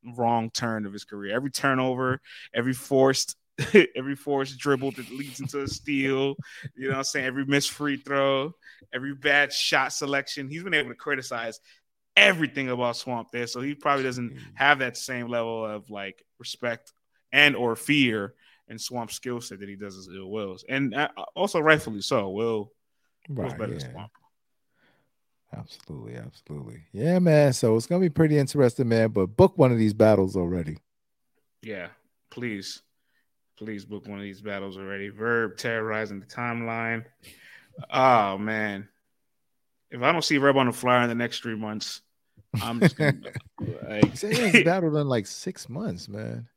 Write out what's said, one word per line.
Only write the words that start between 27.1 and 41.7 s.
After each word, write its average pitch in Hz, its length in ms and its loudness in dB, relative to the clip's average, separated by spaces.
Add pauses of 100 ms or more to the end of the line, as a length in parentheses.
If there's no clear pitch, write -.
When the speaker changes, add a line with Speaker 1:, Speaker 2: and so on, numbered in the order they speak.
Speaker 2:
man. 151 340 8
So 113 220 4
it's 113 120 0
gonna 180 140 2
be 180 80 4
pretty 151 280 4
interesting, 131 500 4
man. 113 220 4
But 101 260 0
book 190 220 6
one 131 140 8
of 120 80 2
these 107 140 4
battles 101 420 6
already. 87 420 -2 (840)
Speaker 1:
Yeah, 95 260 -10 (420)
please. 110 520 -10 (760)
Please 107 260 -12
book 104 240 -14
one 101 120 -12
of 101 40 -12
these 98 180 -14
battles 98 360 -8
already. 98 320 -10
Verb 113 480 -4
terrorizing 110 600 -4
the 98 80 -18
timeline. 117 760 -6 (880)
Oh, 113 480 4
man. 107 500 -4 (1040)
If 120 100 -8
I 139 100 4
don't 170 120 2
see 147 140 2
Verb 139 180 6
on 135 120 6
the 117 40 2
flyer 123 300 4
in 120 80 2
the 117 60 -2
next 120 260 -4
three 113 160 -8
months, 107 440 -8 (600)